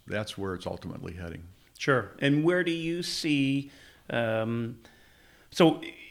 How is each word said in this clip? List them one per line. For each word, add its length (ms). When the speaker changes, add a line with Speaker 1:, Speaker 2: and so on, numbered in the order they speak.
Speaker 1:
that's 300
where 160
it's 120
ultimately 500
heading. 280
Speaker 2:
Sure. 420
And 260
where 180
do 80
you 320
see, 640
um... 680
So 300